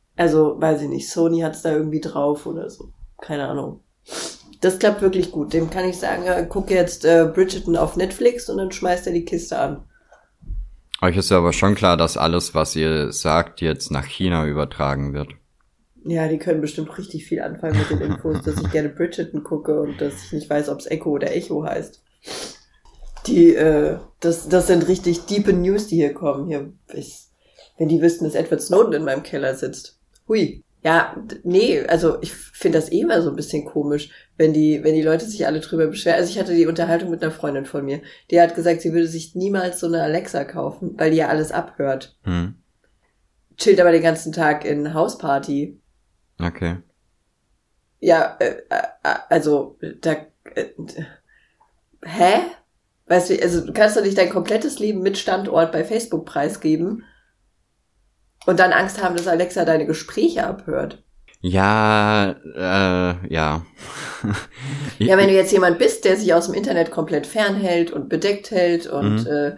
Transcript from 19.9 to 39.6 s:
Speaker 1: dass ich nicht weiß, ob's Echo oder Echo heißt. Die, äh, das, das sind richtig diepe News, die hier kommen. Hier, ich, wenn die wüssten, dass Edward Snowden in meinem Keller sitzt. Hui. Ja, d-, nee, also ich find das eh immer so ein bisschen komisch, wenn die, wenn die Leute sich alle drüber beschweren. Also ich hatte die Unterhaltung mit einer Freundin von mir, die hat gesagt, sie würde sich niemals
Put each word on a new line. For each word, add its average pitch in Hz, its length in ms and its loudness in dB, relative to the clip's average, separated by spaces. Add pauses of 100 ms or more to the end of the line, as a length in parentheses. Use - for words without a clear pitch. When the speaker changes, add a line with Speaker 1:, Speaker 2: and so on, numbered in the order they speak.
Speaker 1:
dass 143 240 -6
ich - 80 -18
nicht 151 180 -6
weiß, 147 180 -2
ob's 139 180 -8
Echo 160 240 -4
oder 143 240 -2
Echo 160 300 -4
heißt. - 380 -8 (1200)
Die, 170 280 8
äh, 151 440 4 (220)
das, 170 280 0
das 180 180 4
sind 170 220 4
richtig 180 380 0
diepe 202 260 2
News, 190 340 2
die 165 100 -2
hier 143 180 2
kommen. 143 320 -4
Hier, 143 260 -8 (220)
ich, - 320 -14 (520)
wenn 160 100 0
die 160 120 4
wüssten, 165 240 2
dass 151 100 -2
Edward 156 280 -2
Snowden 180 320 4
in 156 100 -2
meinem 135 180 -4
Keller 135 320 -4
sitzt. - 440 -10 (300)
Hui. 220 360 0 (180)
Ja, 160 320 2 (160)
d-, - 140 -14
nee, 180 420 2
also 165 360 2
ich 165 100 -8
find - 420 -2
das 156 160 0
eh 269 100 2
immer 226 200 2
so 170 80 0
ein 135 80 -4
bisschen 151 300 -6
komisch, 147 420 -4 (300)
wenn 156 160 4
die, 151 280 4
wenn 156 120 2
die 156 80 2
Leute 160 240 0
sich - 200 -4
alle 156 140 -2
drüber 160 280 0
beschweren. - 300 0
Also 175 120 0
ich 208 80 -6
hatte 175 160 -2
die 165 120 6
Unterhaltung 165 440 0
mit 165 120 -6
einer 156 100 -2
Freundin 139 340 -6
von 143 180 -8
mir, 139 160 -6 (300)
die 170 100 6
hat 170 140 6
gesagt, 170 260 0
sie 165 140 -2
würde 165 140 4
sich 160 260 -10
niemals 185 460 -2